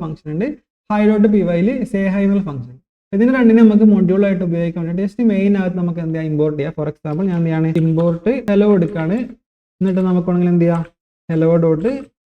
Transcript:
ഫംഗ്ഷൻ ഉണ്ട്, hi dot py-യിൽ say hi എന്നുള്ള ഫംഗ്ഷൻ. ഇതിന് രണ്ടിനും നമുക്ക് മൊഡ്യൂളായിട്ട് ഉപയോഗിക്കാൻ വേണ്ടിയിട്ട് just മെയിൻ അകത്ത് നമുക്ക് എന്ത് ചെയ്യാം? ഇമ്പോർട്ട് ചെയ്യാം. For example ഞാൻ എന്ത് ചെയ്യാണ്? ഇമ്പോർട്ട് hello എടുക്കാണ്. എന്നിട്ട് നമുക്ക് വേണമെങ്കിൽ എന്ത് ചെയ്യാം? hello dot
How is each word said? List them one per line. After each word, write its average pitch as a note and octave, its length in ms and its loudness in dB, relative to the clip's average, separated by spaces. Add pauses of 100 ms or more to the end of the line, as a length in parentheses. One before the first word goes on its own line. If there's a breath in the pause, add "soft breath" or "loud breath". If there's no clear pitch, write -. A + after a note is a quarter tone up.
ഫംഗ്ഷൻ D#3+ 320 -12
ഉണ്ട്, G3+ 120 -4 (460)
hi G#3 80 0 (100)
dot G#3+ 220 2
py-യിൽ F3+ 380 0 (220)
say G3 120 -2 (120)
hi G3+ 100 0
എന്നുള്ള G3 240 0
ഫംഗ്ഷൻ. B2+ 260 -12 (400)
ഇതിന് A#3+ 220 4
രണ്ടിനും A3+ 260 6
നമുക്ക് G#3+ 300 6
മൊഡ്യൂളായിട്ട് F#3 540 2
ഉപയോഗിക്കാൻ E3+ 420 -4
വേണ്ടിയിട്ട് F#3+ 240 -4
just A#3+ 180 -2
മെയിൻ G3 180 0 (120)
അകത്ത് F3+ 180 -4
നമുക്ക് E3+ 240 -4
എന്ത് D#3+ 100 -4
ചെയ്യാം? D#3+ 180 -4
ഇമ്പോർട്ട് D3+ 260 -2
ചെയ്യാം. D3+ 200 -6
For D3+ 140 -6
example D#3 400 -6
ഞാൻ E3+ 80 -2
എന്ത് E3 100 -2
ചെയ്യാണ്? D#3+ 220 -2 (100)
ഇമ്പോർട്ട് E3 480 0 (200)
hello G3+ 260 4
എടുക്കാണ്. E3 400 -2 (640)
എന്നിട്ട് F#3 260 0
നമുക്ക് F3+ 220 0
വേണമെങ്കിൽ F3+ 220 0
എന്ത് F3 140 2
ചെയ്യാം? E3+ 180 0 (480)
hello D#3+ 160 0 (160)
dot D#3+ 200 0 (460)